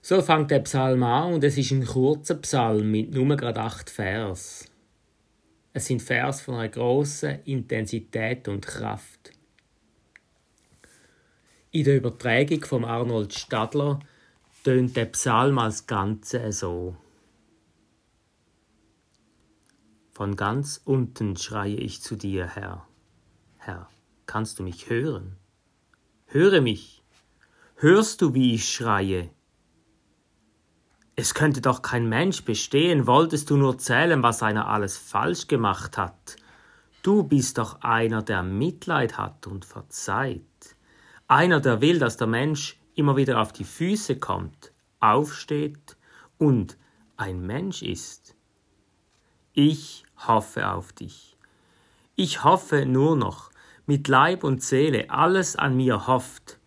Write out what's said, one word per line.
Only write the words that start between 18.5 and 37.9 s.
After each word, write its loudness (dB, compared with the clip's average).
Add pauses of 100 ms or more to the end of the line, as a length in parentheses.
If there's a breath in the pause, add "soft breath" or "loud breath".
Von -6
ganz -4
unten 0
schreie -6
ich -10
zu -10
dir, -4
Herr. -12 (720)
Herr, -14 (380)
kannst -6
du -10
mich -12
hören? -4 (920)
Höre 6
mich. -4 (720 soft breath)
Hörst 4
du, 2
wie 4
ich -4
schreie? 0 (1800)
Es -2
könnte 2
doch 0
kein -2
Mensch 0
bestehen, 2
wolltest 4
du 4
nur 2
zählen, 2
was 2
einer 0
alles -2
falsch -4
gemacht -2
hat. -8 (640 soft breath)
Du 4
bist 0
doch -6
einer, 0